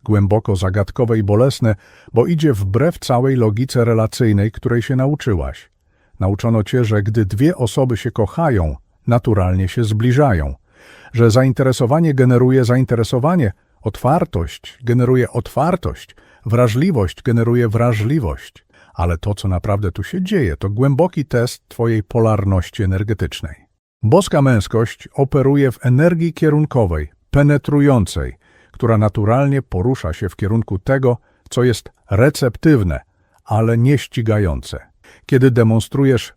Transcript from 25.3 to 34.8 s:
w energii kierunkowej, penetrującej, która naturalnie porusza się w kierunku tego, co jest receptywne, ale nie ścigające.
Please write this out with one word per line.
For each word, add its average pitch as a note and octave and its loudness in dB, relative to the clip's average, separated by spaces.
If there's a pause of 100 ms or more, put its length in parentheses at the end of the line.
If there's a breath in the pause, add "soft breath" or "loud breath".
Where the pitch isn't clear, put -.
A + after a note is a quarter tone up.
w - -8
energii D#3+ 2
kierunkowej, B2+ 0 (200)
penetrującej, C#3+ 2 (340 soft breath)
która A2+ 0
naturalnie A#2+ 0
porusza F#2+ -4
się G2 -6
w - -12
kierunku G#2 -2
tego, C3 0 (320 soft breath)
co B2 0
jest A#2+ -2 (200)
receptywne, A#2 0 (440)
ale A2+ 0
nie C3 2
ścigające. G#2 -4 (460 soft breath)